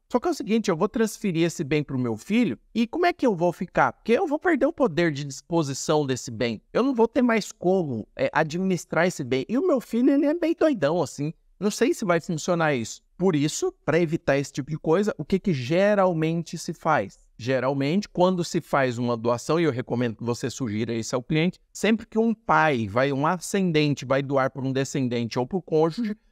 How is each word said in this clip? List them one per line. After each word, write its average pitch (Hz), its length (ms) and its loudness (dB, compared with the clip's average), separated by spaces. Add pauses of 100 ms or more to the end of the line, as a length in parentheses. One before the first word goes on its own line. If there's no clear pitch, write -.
(100)
Só 247 100 0
que 349 80 -2
é - 20 0
o 330 40 0
seguinte, 220 360 -2
eu 165 60 2
vou 185 120 0
transferir 202 580 -2
esse 170 160 -4
bem 151 200 0
pro 139 160 -4
meu 120 180 -2
filho, 196 420 0 (160)
e 226 120 0
como 349 200 -4
é 359 60 -4
que 294 140 -2
eu 220 80 2
vou 170 180 0
ficar? 156 400 0
Porque - 200 -2
eu 349 140 2
vou 294 120 -2
perder 311 280 2
o 285 60 0
poder 175 400 0
de 139 120 -6
disposição 151 800 -2
desse 131 260 -4
bem. 113 300 -4 (120)
Eu 196 100 2
não 269 120 0
vou 233 120 4
ter 247 160 0
mais 226 300 0
como, 165 540 -2 (100)
é, 127 160 0
administrar 175 760 0
esse 175 160 -2
bem. 127 260 -2
E 214 80 -2
o 349 100 0
meu 285 140 2
filho, 247 300 2
ele 285 160 4
é 294 80 2
bem 339 240 0
doidão, 180 440 2
assim. 147 300 -6 (280)
Não 202 120 0
sei 202 200 2
se - 120 -4
vai 175 160 4
funcionar 160 540 0
isso." 117 280 -6 (160)
Por 180 160 2
isso, 151 400 0 (100)
pra 151 140 2
evitar 151 400 0
esse 143 140 -4
tipo 139 180 -6
de 156 80 -6
coisa, 190 400 0
o 151 60 -6
que 190 160 0
que 190 120 0
geralmente 165 1040 0
se 170 160 -8
faz? 143 460 -2 (180)
Geralmente, 135 720 0
quando 180 360 2
se 165 160 -4
faz 131 360 0
uma 120 200 -2
doação, 117 420 0
e 175 60 2
eu 147 80 2
recomendo 120 440 -2
que - 80 -12
você 120 240 -4
sugira 113 460 -4
isso 113 220 -4
ao 127 60 -2
cliente, 160 360 0 (140)
sempre 214 340 0
que - 100 -6
um 226 160 2
pai 156 540 2
vai, 123 260 0
um 139 140 0
ascendente 160 800 0
vai 135 180 0
doar 135 300 0
por 131 120 -8
um 135 80 -2
descendente 127 640 -2
ou 127 100 0
pro 180 140 -4
cônjuge, 165 520 0
o 214 40 -8 (160)